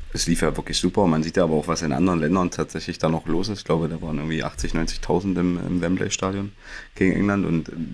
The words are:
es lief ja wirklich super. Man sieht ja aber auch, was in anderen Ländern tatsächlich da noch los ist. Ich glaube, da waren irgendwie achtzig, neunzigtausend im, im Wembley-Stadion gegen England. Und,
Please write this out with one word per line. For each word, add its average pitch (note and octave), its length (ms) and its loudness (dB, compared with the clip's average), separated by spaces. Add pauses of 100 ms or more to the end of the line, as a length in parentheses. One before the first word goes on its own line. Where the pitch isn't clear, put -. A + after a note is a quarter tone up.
(140)
es - 140 -2
lief E2+ 140 2
ja D#2 140 2
wirklich - 220 -4
super. F#2+ 300 2
Man D#2 160 4
sieht E2 140 -4
ja F2+ 60 6
aber D#2+ 120 4
auch, D2+ 120 0
was E2 140 0
in D#2 100 0
anderen E2+ 300 2
Ländern F2 280 2
tatsächlich - 500 -6
da E2 100 2
noch D#2+ 180 -2
los E2+ 220 0
ist. G2 100 -4
Ich - 60 -14
glaube, E2 240 0
da E2 120 -6
waren D#2 160 -4
irgendwie D#2 260 -2
achtzig, - 300 -4
neunzigtausend F2 640 0
im, F2+ 200 2
im F2 240 -2
Wembley-Stadion F#2+ 720 -2 (420)
gegen F#2 180 4
England. G2 320 2
Und, E2 240 0 (240)